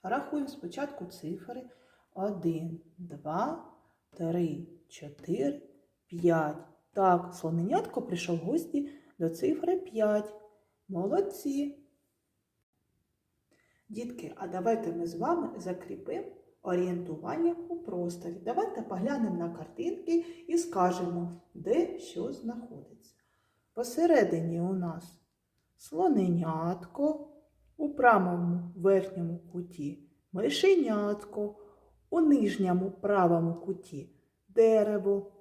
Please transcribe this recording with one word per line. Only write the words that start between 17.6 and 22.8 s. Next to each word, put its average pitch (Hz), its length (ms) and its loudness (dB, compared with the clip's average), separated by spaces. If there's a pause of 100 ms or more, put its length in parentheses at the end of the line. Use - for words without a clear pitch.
у 339 60 -6
просторі. 175 600 -6 (100)
Давайте 247 360 -2
поглянемо 208 540 -2
на 170 140 -2
картинки - 760 0 (220)
і 339 100 2
скажемо, 175 840 2 (120)
де 226 460 0
що - 340 -6
знаходиться. - 840 -12 (580)